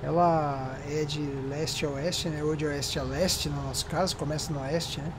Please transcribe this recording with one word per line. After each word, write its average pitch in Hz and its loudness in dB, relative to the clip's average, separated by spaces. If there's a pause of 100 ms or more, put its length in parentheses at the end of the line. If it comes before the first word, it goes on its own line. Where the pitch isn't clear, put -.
Ela 147 2 (120)
é 151 2
de 147 -2
leste 143 -2
a 147 2
oeste, 160 -2
né? 151 -2
Ou 151 2
de 151 0
oeste 143 0
a 139 -2
leste, 147 2
no 143 -2
nosso 135 -2
caso, 180 2
começa 151 -2
no 147 -2
oeste, 151 -2
né? 156 -4